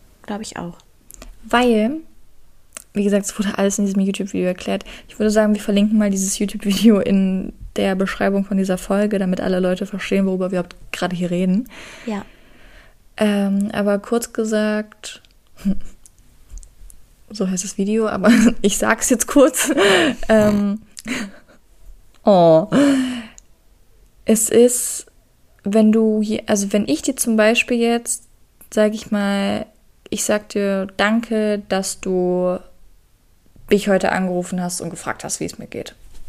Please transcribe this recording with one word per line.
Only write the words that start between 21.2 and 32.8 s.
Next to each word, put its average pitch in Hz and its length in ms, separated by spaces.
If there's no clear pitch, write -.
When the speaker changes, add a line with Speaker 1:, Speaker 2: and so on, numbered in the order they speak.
Speaker 2:
oh. 170 440
Es 220 240
ist, - 580
wenn 214 280
du 220 300
je-, 214 240
also 196 280
wenn 208 140
ich 285 140
dir 269 140
zum 233 220
Beispiel 226 400
jetzt, 233 460
sag 214 200
ich - 180
mal, 202 540
ich - 140
sag 208 260
dir, 196 380
„Danke, 214 720
dass 190 320
du 180 560